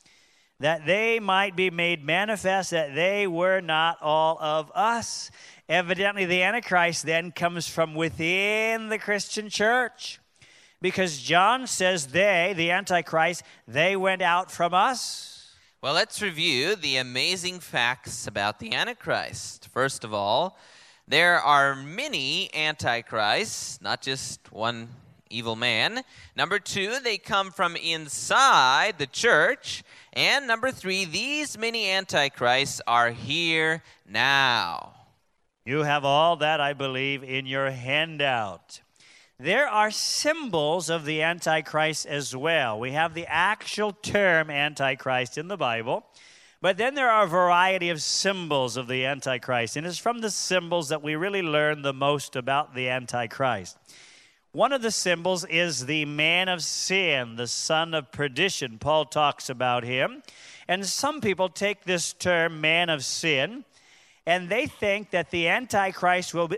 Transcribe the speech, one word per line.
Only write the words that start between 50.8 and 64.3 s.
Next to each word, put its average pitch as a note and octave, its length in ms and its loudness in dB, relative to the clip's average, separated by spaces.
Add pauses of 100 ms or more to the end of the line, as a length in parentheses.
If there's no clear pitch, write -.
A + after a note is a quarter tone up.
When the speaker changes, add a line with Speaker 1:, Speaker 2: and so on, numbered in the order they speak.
Speaker 1:
that D3+ 120 -2
we D3+ 140 -2
really G3 260 -2
learn D3+ 400 2
the C#3 120 -2
most C#3 420 0
about C#3 400 -2
the B2+ 140 -2
Antichrist. A#2+ 880 -4 (760)
One A3+ 200 2
of C4+ 100 -2
the A3+ 100 -2
symbols F3 540 0
is D#3+ 420 0
the D3+ 180 -2
man D#3 420 0
of F3+ 140 -4
sin, D3 760 -2
the A#2+ 100 -4
son D#3+ 460 -2
of D3+ 180 -4
perdition. C#3+ 640 -2
Paul D3+ 280 2
talks - 440 0
about B2 340 0
him. C#3+ 380 -2 (460)
And F#3+ 180 -2
some C#4+ 340 -2
people F#3 300 0
take G3+ 340 -4
this F3 300 -2
term, E3 480 0
man E3 280 4
of D3 140 -2
sin, E3 640 -2 (600)
and F3+ 220 0